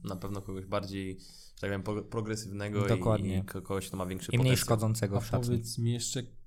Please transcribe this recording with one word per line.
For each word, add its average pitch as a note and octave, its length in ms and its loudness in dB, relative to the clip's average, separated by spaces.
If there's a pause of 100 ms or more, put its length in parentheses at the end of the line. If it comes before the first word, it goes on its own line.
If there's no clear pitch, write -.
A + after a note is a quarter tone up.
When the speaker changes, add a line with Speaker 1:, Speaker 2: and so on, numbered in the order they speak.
Speaker 1:
Na F#2 120 -6
pewno G2 260 -6
kogoś F#2+ 240 -8
bardziej, G2 540 -4
że - 400 -20
tak G2 100 0
powiem, G2 120 0
po-, G#2 200 -2
progresywnego G#2 840 -2
i, - 20 4
Speaker 2:
Dokładnie. G#2+ 500 4
Speaker 1:
i F#2+ 60 0
ko-, F#2+ 180 -6
kogoś, F#2+ 260 -2
kto - 80 -6
ma F#2 100 -2
większy F#2 260 -4
Speaker 2:
I - 60 6
mniej B2+ 140 6
Speaker 1:
potencjał. - 140 4
Speaker 2:
szkodzącego A2 500 4
Speaker 3:
A G2 40 2
Speaker 2:
w - 60 -4
szatni. B2 220 2
Speaker 3:
powiedz A#2 300 0
mi A#2 140 4
jeszcze, A#2+ 300 -2 (240)